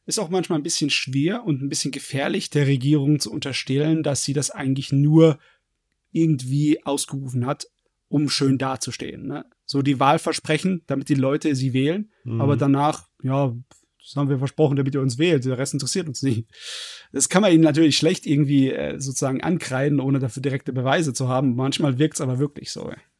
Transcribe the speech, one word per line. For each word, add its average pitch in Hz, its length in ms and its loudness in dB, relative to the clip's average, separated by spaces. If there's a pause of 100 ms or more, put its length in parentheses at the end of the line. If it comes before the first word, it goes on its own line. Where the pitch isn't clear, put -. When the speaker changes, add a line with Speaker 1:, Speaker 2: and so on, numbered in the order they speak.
Speaker 1:
Ist - 140 -4
auch 196 100 -4
manchmal 175 300 0
ein 143 60 -4
bisschen 156 260 -2
schwer 151 540 -2
und 143 180 -2
ein 139 60 -4
bisschen 143 240 -6
gefährlich, 139 580 -4
der 147 160 2
Regierung 139 540 2
zu - 100 -6
unterstellen, 147 720 -2
dass 143 220 -2
sie 143 80 -4
das 143 180 -2
eigentlich 135 400 -4
nur 151 480 6 (720)
irgendwie 147 720 0
ausgerufen 135 640 -4
hat, 143 220 -6 (400)
um 143 200 0
schön 135 300 2
dazustehen, - 720 -6
ne? 160 160 -10 (200)
So 139 180 -2
die 135 180 2
Wahlversprechen, 160 880 0
damit 139 200 -4
die 151 60 2
Leute 139 400 0
sie 131 180 -2
wählen, 151 380 0 (140)
Speaker 2:
Mhm. 113 160 -4
Speaker 1:
aber 139 160 4
danach, 139 520 0 (140)
ja, 135 320 0 (500)
„Das - 120 -10
haben 143 120 0
wir 139 100 0
versprochen, 139 380 0
damit 135 180 0
ihr 139 60 0
uns 131 180 -2
wählt, 156 260 2
der 131 140 -2
Rest 135 140 -4
interessiert 160 360 -4
uns 127 140 -8
nicht.“ 117 240 0 (640)
Das 135 160 -2
kann 185 140 4
man 196 100 6
ihnen 165 100 8
natürlich 156 340 4
schlecht 190 300 0
irgendwie, 139 460 2
äh, - 280 -4
sozusagen 131 420 -4
ankreiden, 147 580 -2
ohne 135 180 2
dafür 131 240 -4
direkte 135 300 -4
Beweise 135 400 0
zu 127 160 -2
haben. 127 260 2
Manchmal 123 440 -2
wirkt's 151 220 0
aber 127 200 -4
wirklich - 320 -6
so, - 200 -10 (280)